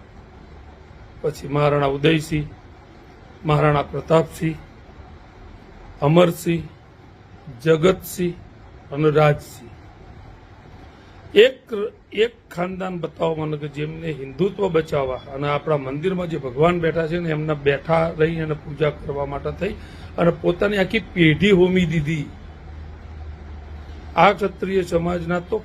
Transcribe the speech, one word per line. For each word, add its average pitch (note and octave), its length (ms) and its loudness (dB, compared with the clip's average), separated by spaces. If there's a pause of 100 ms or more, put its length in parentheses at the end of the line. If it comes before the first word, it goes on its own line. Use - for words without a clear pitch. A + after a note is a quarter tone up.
(1200)
પછી D3 260 -6
મહારાણા C#3+ 380 2
ઉદયસિંહ, D3+ 600 0 (1000)
મહારાણા D3 360 4
પ્રતાપસિંહ, D#3 760 0 (1500)
અમરસિંહ, E3+ 640 2 (1000)
જગતસિંહ F3 680 2 (580)
અને D3+ 180 2
રાજસિંહ. D3+ 600 0 (1700)
એક, B3 240 8 (540)
એક A3 380 -2
ખાનદાન F#3 480 -4
બતાવો D#3+ 360 -2
મને D#3 220 -4
કે D3 100 -8
જેમને D#3 440 -8
હિન્દુત્વ D3 580 -2
બચાવવા D3 460 0
અને C#3 320 -8
આપણા D3 300 0
મંદિરમાં D#3+ 500 -4
જે D#3+ 100 -6
ભગવાન D3 420 2
બેઠા E3 280 0
છે F3 120 -2
ને E3+ 100 -4
એમના D#3 240 -2
બેઠા D3+ 640 2
રહી E3 220 0
અને D#3 140 -4
પૂજા D3+ 360 -2
કરવા C#3+ 360 -6
માટે C#3+ 260 -8
થઈ F#3 240 -6 (420)
અને E3+ 140 4 (100)
પોતાની G3+ 360 0
આખી F#3+ 220 0
પેઢી E3 520 4
હોમી F3+ 340 6
દીધી. D#3 400 -2 (1900)
આ F3+ 180 8
ક્ષત્રિય F#3+ 480 -2
સમાજના F3 580 -2
તો G#3 260 -4